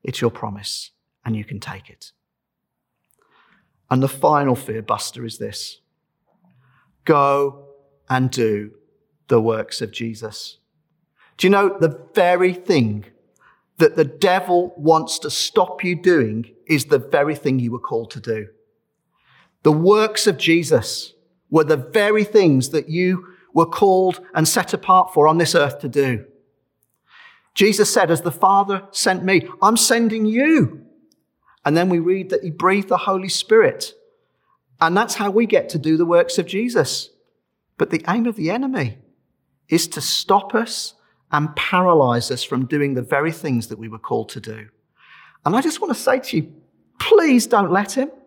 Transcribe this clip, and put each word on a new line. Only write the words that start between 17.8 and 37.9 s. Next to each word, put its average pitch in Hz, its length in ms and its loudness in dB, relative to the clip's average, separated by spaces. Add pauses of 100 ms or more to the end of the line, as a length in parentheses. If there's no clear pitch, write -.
to - 80 -14
do? 110 280 -8 (1120)
The 156 100 4
works 208 540 2
of 175 100 2
Jesus 160 760 0 (360)
were 156 160 4
the 151 120 2
very 208 480 0
things 165 460 4
that 156 180 -4
you 180 460 -2 (200)
were 160 120 4
called 185 540 2 (140)
and 156 140 2
set - 260 -2
apart 185 400 2
for 151 140 6
on 160 100 4
this 170 160 0
earth 147 260 2
to 147 80 -8
do. 127 360 0 (1300)
Jesus 208 380 2
said, 180 180 2
"As 165 120 2
the 175 100 -4
Father 196 580 2
sent 185 340 -2
me, 190 240 0 (140)
I'm 214 140 4
sending 226 500 0
you." 247 560 0 (840)
And 147 120 2
then 175 120 2
we 175 100 2
read 180 320 -2
that 180 140 -4
he 175 60 -6
breathed 190 380 0
the 180 100 0
Holy 190 300 -4
Spirit. - 640 0 (840)
And 165 160 2
that's 233 180 -2
how 202 160 -4
we 220 160 2
get 196 240 2
to 165 80 -4
do 156 180 0
the 170 80 2
works 170 340 2
of 175 80 -4
Jesus. 214 640 -4 (680)
But - 120 -2